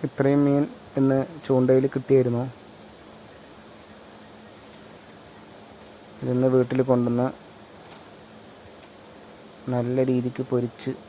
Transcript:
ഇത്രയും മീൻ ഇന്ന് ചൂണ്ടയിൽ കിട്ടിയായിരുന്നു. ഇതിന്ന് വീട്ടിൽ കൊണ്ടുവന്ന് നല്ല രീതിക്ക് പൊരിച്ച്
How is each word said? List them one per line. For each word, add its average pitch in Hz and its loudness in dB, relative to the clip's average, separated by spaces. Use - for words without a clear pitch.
ഇത്രയും 143 2
മീൻ 143 2
ഇന്ന് 135 2
ചൂണ്ടയിൽ 131 2
കിട്ടിയായിരുന്നു. 123 0
ഇതിന്ന് 127 2
വീട്ടിൽ 127 2
കൊണ്ടുവന്ന് 123 0
നല്ല 123 0
രീതിക്ക് 123 -2
പൊരിച്ച് 123 -4